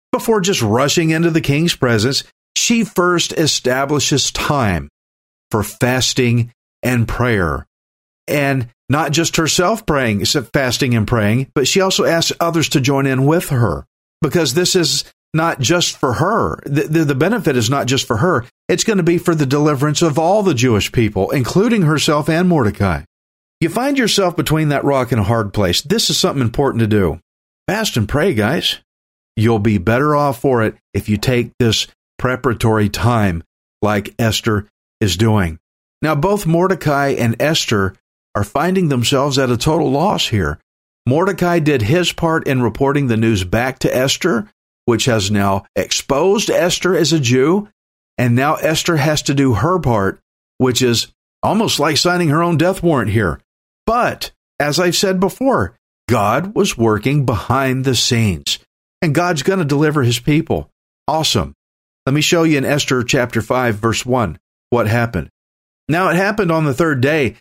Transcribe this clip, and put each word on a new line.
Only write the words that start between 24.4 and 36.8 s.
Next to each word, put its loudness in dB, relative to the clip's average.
that 0
rock 0
and 0
a 2
hard 0
place. 0
This -2
is -2
something 0
important 0
to 2
do. 0
Fast -2
and 0
pray, 0
guys. -2
You'll 2
be 2
better 0
off 0
for 2
it -2
if -4
you 0
take -2
this 0
preparatory 0
time 0
like -2
Esther -2
is 0
doing. 0
Now, 0
both 0
Mordecai 0